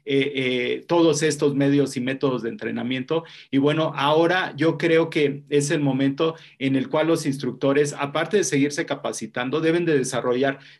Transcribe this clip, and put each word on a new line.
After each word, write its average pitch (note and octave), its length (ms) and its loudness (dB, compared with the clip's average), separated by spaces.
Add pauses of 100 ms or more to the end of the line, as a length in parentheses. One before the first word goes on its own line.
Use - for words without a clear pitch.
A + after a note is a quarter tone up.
eh, C#3 300 0
eh, B2+ 520 -2
todos E3 360 4
estos D3 320 0
medios C#3 420 2
y B2 40 -4
métodos C3 420 -2
de A#2 60 -4
entrenamiento. A#2+ 760 -4 (280)
Y C3+ 60 2
bueno, D3+ 380 2
ahora E3 600 2
yo D#3 220 0
creo E3 320 2
que D3+ 400 0
es D3 220 2
el D#3 80 0
momento C#3 560 0 (240)
en C3+ 160 0
el B2+ 140 -2
cual D#3 180 0
los D#3+ 180 0
instructores, C#3 720 0
aparte D#3 400 -2
de F3+ 60 2
seguirse D3 420 0
capacitando, B2+ 760 -6
deben E3 260 2
de D#3 120 2
desarrollar B2+ 640 0 (200)